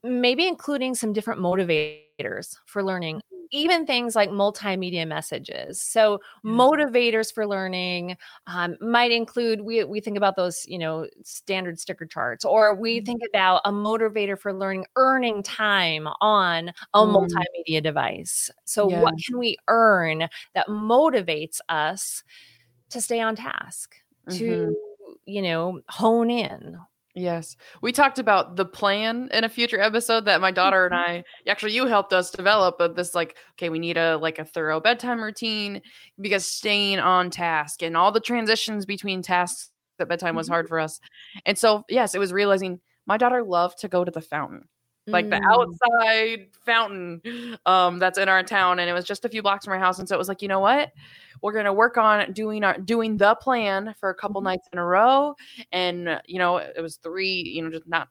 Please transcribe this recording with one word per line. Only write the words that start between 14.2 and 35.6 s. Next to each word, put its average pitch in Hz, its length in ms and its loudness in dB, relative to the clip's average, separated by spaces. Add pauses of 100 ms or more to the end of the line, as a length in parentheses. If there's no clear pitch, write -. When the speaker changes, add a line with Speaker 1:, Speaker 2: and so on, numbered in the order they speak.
Speaker 1:
for 202 160 -6
learning, 190 320 -6 (120)
earning 254 440 2
time 180 680 0 (140)
on 180 480 4 (240)
a 208 60 8
Speaker 2:
Mm. 214 160 6 (140)
Speaker 1:
multimedia 170 520 -2
device. 147 720 -4 (140)
So 208 200 0
what 170 320 4
Speaker 2:
Yeah. 165 100 -10
Speaker 1:
can 247 120 -6
we 233 180 -2 (100)
earn 180 600 4 (260)
that - 140 0
motivates 214 920 2 (100)
us 165 540 -4 (680)
to 240 120 -8
stay 233 200 -2
on 220 140 -2
task, - 600 -10 (360)
to, 185 140 -6
Speaker 2:
Mm-hmm. 190 680 -4 (120)
Speaker 1:
you 202 160 -6
know, 170 480 -2
hone 233 400 2
in? 214 480 -6 (380)
Speaker 2:
Yes. 170 400 -6 (260)
We 247 100 -2
talked 269 260 2
about 202 380 2
the 185 100 0
plan 220 680 -2
in 220 120 2
a 226 60 -2
future 226 300 -2
episode 220 460 2
that 180 160 4
my 190 80 2
daughter 185 380 4
and 180 80 -2
Speaker 1:
Mm-hmm. 175 260 -2 (260)
Speaker 2:
I, 196 40 0
actually, 214 220 -4
you 254 120 2
helped 202 260 2
us 185 200 2
develop, 190 480 2
but 170 160 0
this, 175 180 -6
like, 165 240 -4 (160)
okay, 175 160 -6
we 160 80 -4
need 165 200 -4
a, 165 200 2
like, 160 220 -4
a 156 60 -10
thorough 156 340 -2
bedtime 240 440 0
routine, 214 580 -6 (380)